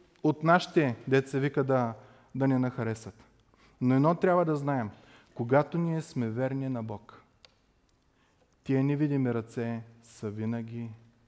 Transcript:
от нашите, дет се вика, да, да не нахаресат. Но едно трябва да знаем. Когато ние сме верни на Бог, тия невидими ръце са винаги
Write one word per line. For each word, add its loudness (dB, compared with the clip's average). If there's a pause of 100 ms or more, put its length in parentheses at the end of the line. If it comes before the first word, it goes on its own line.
(240)
от 0
нашите, 4 (120)
дет 2
се -2
вика, 0
да, 2 (420)
да 0
не 2
нахаресат. -4 (580)
Но 4
едно 4
трябва 4
да 2
знаем. -2 (440)
Когато 2
ние -2
сме -4
верни -4
на -4
Бог, -12 (1400)
тия 2
невидими 2
ръце -4 (200)
са -10
винаги -6 (380)